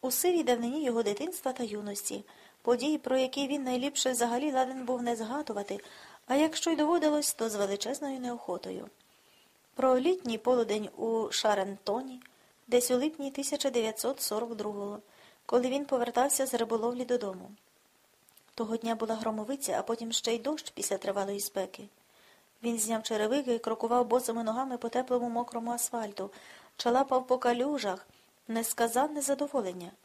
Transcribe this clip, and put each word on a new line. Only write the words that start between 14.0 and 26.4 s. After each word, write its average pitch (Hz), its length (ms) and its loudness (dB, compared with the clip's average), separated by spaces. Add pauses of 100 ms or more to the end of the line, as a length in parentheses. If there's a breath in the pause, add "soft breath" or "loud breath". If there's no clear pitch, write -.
сорок 226 340 -2
другого, 208 440 -6 (460 loud breath)
коли 247 220 4
він 277 180 0
повертався 262 600 2
з - 80 -4
риболовлі 233 520 0
додому. 196 460 -2 (1040)
Того 226 220 -2
дня 226 180 -2
була 220 200 -2
громовиця, 220 640 -2
а - 40 -2
потім 226 280 -4
ще 233 240 0
й 226 40 -4
дощ 285 300 -4
після - 280 -4
тривалої 196 420 -2
спеки. 196 480 -6 (760 soft breath)
Він 233 140 0
зняв 220 260 0
черевики 233 520 2
і 226 40 -2
крокував 233 480 2
босими 233 360 2
ногами 240 340 -2
по 233 120 -4
теплому 247 400 0
мокрому 233 420 -4
асфальту, 208 600 -4 (460 loud breath)